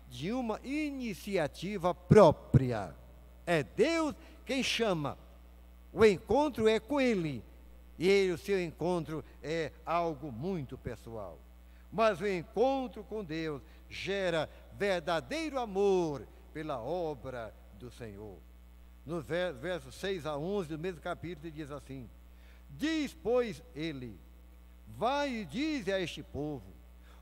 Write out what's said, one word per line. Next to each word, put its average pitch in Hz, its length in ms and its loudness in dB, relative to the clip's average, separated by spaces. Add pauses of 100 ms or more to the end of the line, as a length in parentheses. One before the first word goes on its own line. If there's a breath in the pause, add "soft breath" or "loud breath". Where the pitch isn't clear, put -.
de 131 220 -6
uma 233 320 -2
iniciativa 202 1300 -2
própria. 123 1000 8 (500)
É 170 160 4
Deus 311 540 2 (280 loud breath)
quem 254 200 0
chama. 165 520 0 (760)
O 185 120 6
encontro 220 640 6
é 220 120 6
com 285 200 0
Ele, 180 440 2 (560)
e 170 100 4
ele, 196 220 6
o 160 60 -2
seu 196 220 0
encontro 160 640 -2 (180 loud breath)
é 156 300 -2 (140)
algo 160 460 -2
muito 139 440 -6
pessoal. 107 600 -10 (540 soft breath)
Mas 208 280 2
o 202 80 -2
encontro 220 760 0
com 214 200 -8
Deus 156 380 -6 (260 loud breath)
gera 175 640 -2 (260 loud breath)
verdadeiro 185 840 -2
amor 185 680 2 (240 loud breath)
pela 151 300 -6
obra 131 720 -6 (240)
do 120 140 -14
Senhor. 104 480 -12 (680)
No 160 160 -6
ver-, 170 320 -2
verso 135 380 -6
seis 185 340 -6
a 151 120 -4
onze 175 320 -4
do 156 100 -6
mesmo 170 220 -6
capítulo, 170 460 -8
ele 156 80 -12
diz 151 140 -10
assim: 135 400 -12 (600 loud breath)
"Diz, 269 420 -2
pois, 226 480 0 (140)
ele, 135 420 -6 (800)
vai 277 320 0
e 226 160 -4
dize 226 460 -2
a 190 80 0
este 165 240 -6
povo, 139 500 -8 (480 loud breath)